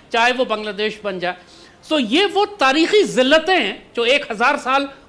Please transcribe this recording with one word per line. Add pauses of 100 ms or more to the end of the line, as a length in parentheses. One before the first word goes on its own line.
(120)
चाहे
वो
बांग्लादेश
बन
जाए। (520)
So
ये
वो
तारीखी
जिल्लतें
हैं (100)
जो
एक
हज़ार
साल (200)